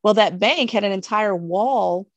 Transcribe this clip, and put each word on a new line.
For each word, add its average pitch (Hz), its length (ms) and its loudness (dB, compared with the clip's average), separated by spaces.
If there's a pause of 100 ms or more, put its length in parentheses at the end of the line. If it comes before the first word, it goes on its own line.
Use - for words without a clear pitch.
Well, 214 120 4
that 185 240 2
bank 247 320 0
had 208 140 0
an 196 80 0
entire 208 440 -2
wall 185 680 -2 (100)